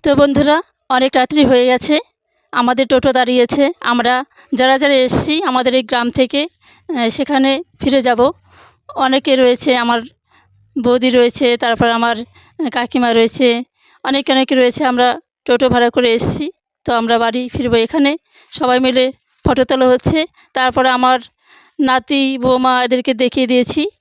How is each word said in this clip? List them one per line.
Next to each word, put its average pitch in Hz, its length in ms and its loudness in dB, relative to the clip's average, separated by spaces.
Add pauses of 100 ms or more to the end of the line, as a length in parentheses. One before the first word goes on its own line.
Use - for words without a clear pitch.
তো 285 120 2
বন্ধুরা, 285 480 2 (260)
অনেক 262 280 0
রাত্রি 277 280 2
হয়ে 247 220 2
গেছে, 254 340 0 (520)
আমাদের 247 340 -2
টোটো 262 260 0
দাঁড়িয়েছে। 254 680 0
আমরা 240 440 -2 (300)
যারা 262 240 2
যারা 285 160 2
এসছি 269 480 0
আমাদের 254 320 -2
এই 262 80 0
গ্রাম 240 280 -4
থেকে, 277 380 -2 (400)
আহ, 240 200 -2
সেখানে 269 540 -2 (180)
ফিরে 269 220 0
যাব। 247 300 2 (640)
অনেকে 269 420 0
রয়েছে, 247 400 2
আমার 240 240 -2 (840)
বৌদি 247 260 2
রয়েছে, 240 460 2
তারপর 233 320 0
আমার 233 280 -2 (560)
কাকিমা 240 400 -2
রয়েছে, 233 500 2 (420)
অনেকে 269 280 -2
অনেকে 262 220 0
রয়েছে। 254 300 0
আমরা 247 360 0 (240)
টোটো 247 240 0
ভাড়া 240 220 2
করে 247 220 0
এসছি, 269 380 -2 (340)
তো 262 80 -4
আমরা 233 260 0
বাড়ি 233 300 -4
ফিরবো। 233 280 -2
এখানে 277 400 0 (360)
সবাই 254 260 0
মিলে 254 340 0 (320)
ফটো 254 200 0
তোলা 262 220 0
হচ্ছে। 311 400 0 (280)
তারপরে 254 340 0
আমার 254 300 0 (640)
নাতি, 269 580 0
বৌমা, 254 460 0
এদেরকে 254 300 -2
দেখিয়ে 247 320 0
দিয়েছি। 254 440 0 (100)